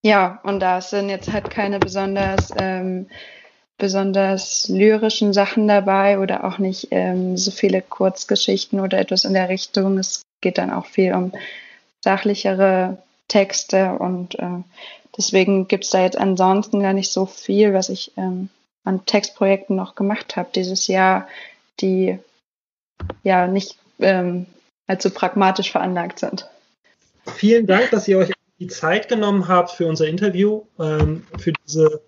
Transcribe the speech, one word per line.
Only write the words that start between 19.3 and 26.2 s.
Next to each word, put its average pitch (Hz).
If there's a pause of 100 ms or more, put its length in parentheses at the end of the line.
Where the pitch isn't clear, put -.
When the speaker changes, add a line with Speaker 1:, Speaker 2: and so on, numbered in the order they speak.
Speaker 1:
noch 185
gemacht -
habe 180
dieses 185
Jahr, 190 (540)
die 185 (1040)
ja 180
nicht, 190 (220)
ähm, 180 (420)
allzu 190
pragmatisch 190
veranlagt 180
sind. - (800)